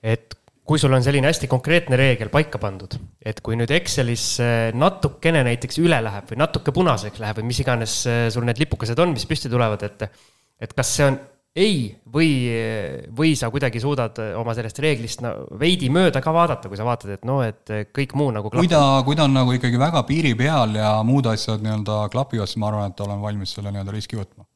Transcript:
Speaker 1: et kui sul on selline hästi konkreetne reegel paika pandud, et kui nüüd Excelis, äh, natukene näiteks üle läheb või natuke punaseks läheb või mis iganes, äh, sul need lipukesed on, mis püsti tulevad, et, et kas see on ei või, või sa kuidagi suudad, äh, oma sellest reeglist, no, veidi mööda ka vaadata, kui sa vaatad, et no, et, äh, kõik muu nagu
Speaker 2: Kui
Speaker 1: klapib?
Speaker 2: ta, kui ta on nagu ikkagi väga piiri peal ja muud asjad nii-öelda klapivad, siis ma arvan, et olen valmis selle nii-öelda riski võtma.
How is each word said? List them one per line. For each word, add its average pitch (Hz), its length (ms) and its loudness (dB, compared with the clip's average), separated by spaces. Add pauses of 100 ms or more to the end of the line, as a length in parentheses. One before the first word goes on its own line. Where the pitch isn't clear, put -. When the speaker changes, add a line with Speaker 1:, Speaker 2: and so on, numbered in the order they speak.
Speaker 1:
et 113 320 -2 (360)
kui 151 80 4
sul 139 160 4
on 127 80 6
selline 135 240 2
hästi 151 240 0
konkreetne 135 480 2
reegel 120 320 2
paika 151 320 0
pandud, 95 320 -8 (320)
et 107 160 -6
kui 110 160 -4
nüüd 117 160 0
Excelis, 123 720 0
äh, 117 340 2
natukene 160 720 2
näiteks 120 340 -4
üle 165 240 4
läheb 101 240 -8
või 110 80 -8
natuke 143 380 0
punaseks 120 460 0
läheb 107 200 -4
või 113 80 -4
mis 123 140 -2
iganes, 117 320 0 (100)
äh, 120 240 2
sul 117 160 -2
need 120 160 0
lipukesed 120 400 -2
on, 175 140 2
mis 113 100 -6
püsti 147 240 -4
tulevad, 113 380 0
et, - 180 -8 (560)
et - 160 -12
kas 127 220 0
see 143 100 6
on 135 80 0 (400)
ei 190 220 2 (340)
või, 160 160 4 (880)
või 156 160 4
sa 127 160 -2
kuidagi 120 320 -2
suudad, 127 400 -2
äh, 107 160 -6
oma 113 160 -4
sellest 113 320 -6
reeglist, 120 400 -2
no, 117 80 -4 (240)
veidi 151 320 0
mööda 156 320 2
ka 160 160 0
vaadata, 160 320 0
kui 98 80 -8
sa 107 80 -4
vaatad, 117 320 -4
et - 80 -14
no, 135 160 0
et, 113 220 -4 (100)
äh, 107 160 -4
kõik 139 320 -4
muu 143 140 2
nagu 107 180 -4
Speaker 2:
Kui 156 80 2
Speaker 1:
klapib? 175 140 4
Speaker 2:
ta, 135 340 6
kui 151 80 2
ta 160 80 4
on 139 140 4
nagu 127 180 4
ikkagi 120 240 2
väga 151 240 2
piiri 143 320 2
peal 120 400 2
ja 107 240 2
muud 120 320 4
asjad 107 320 -4
nii-öelda 107 380 -2 (100)
klapivad, 120 320 -2
siis 110 160 -6
ma 107 80 0
arvan, 104 240 -2
et 101 160 -8
olen 101 160 -6
valmis 104 320 -6
selle 101 160 -8
nii-öelda 101 240 -6
riski 107 240 -8
võtma. - 240 -16 (100)